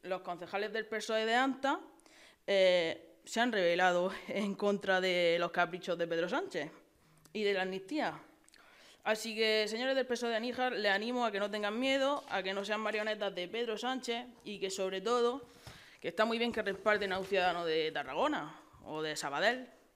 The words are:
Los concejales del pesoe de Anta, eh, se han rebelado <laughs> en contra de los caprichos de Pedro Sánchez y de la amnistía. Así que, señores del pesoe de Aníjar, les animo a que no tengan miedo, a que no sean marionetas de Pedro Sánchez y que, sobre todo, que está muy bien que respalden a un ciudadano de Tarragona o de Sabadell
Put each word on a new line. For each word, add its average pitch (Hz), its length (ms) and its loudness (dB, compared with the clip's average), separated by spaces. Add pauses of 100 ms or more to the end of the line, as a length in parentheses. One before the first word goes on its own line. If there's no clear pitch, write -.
Los 185 200 -4
concejales 185 520 -6
del 220 120 -4
pesoe 220 400 -2
de 226 100 2
Anta, 269 440 2 (680)
eh, 180 760 4
se - 160 -4
han 233 140 2
rebelado 180 680 4
<laughs> - 80 -14
en 202 280 -2
contra 202 440 2
de 175 400 4
los 175 120 0
caprichos 175 460 -2
de 170 100 -2
Pedro 165 200 0
Sánchez 208 420 -4 (640)
y 214 120 -4
de 202 100 2
la 185 80 0
amnistía. 190 580 -4 (840)
Así 220 300 -2
que, 214 340 4
señores 254 260 0
del 262 100 2
pesoe 240 240 -2
de 233 60 0
Aníjar, 247 380 0
les 208 180 2
animo 240 340 0
a 220 60 0
que 196 80 -2
no 202 100 -2
tengan 208 300 -2
miedo, 269 500 0
a 190 140 -2
que 190 100 -4
no 202 120 -4
sean 214 160 -2
marionetas 214 520 -2
de 185 140 -6
Pedro 226 300 -4
Sánchez 247 500 -4 (180)
y 202 140 -10
que, 190 100 -2
sobre 190 320 -2
todo, 240 440 0 (580)
que - 60 -4
está 220 160 2
muy 226 120 0
bien 233 140 0
que 220 100 -4
respalden 196 520 2
a 190 60 0
un 190 60 -4
ciudadano 180 380 2
de 160 300 2
Tarragona 156 680 -2 (240)
o 156 180 -6
de 156 140 -4
Sabadell 196 540 0 (260)